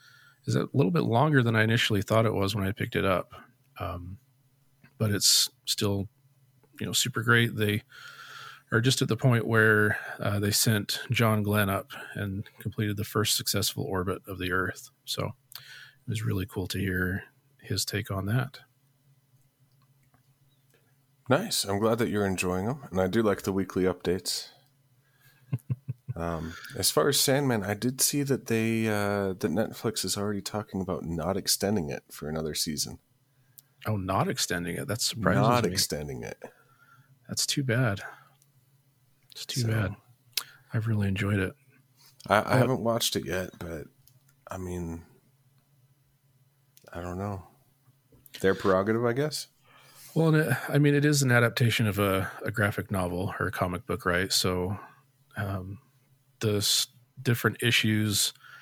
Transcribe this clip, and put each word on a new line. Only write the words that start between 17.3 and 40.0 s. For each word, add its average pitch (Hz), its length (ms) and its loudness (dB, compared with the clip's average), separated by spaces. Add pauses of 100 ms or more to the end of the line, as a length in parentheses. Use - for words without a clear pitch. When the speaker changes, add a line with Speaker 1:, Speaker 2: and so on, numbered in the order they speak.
Speaker 1:
his - 220 -4
take - 260 -4
on 98 160 -4
that. 123 340 -2 (2750)
Speaker 2:
Nice. 180 360 2
I'm 98 140 0
glad 110 200 2
that 113 100 2
you're 101 180 2
enjoying 92 420 0
'em, 139 220 -4
and 92 100 0
I 95 60 4
do 104 160 2
like 101 200 2
the 98 100 -2
weekly 95 320 0
updates. - 640 -2 (1040)
Speaker 1:
<laughs> - 60 -2 (580)
Speaker 2:
Um, 82 380 -4 (220)
as 98 140 0
far 151 180 2
as 139 120 2
Sandman, 131 420 2
I 101 120 -2
did 123 260 -2
see 143 240 2
that 135 220 0
they, 113 420 0
uh, 101 460 0
that 92 180 -2
Netflix - 520 -2
is 92 140 -4
already 101 240 -4
talking 104 380 -6
about 90 240 -4
not 82 320 -2
extending 98 520 0
it - 220 -8
for - 180 -12
another 78 240 -4
season. 73 460 -6 (880)
Speaker 1:
Oh, 107 100 0
not 95 320 0
extending 87 480 -4
it. - 120 -6
That 104 120 -4
surprises 98 420 2
Speaker 2:
Not 117 220 4
Speaker 1:
me. 90 80 0
Speaker 2:
extending 73 520 -2
it. - 120 -10 (920)
Speaker 1:
That's - 180 -4
too - 160 -2
bad. 117 400 2 (1300)
It's - 160 -14
too - 160 -4
Speaker 2:
So 113 60 0
Speaker 1:
bad. 104 260 0 (800)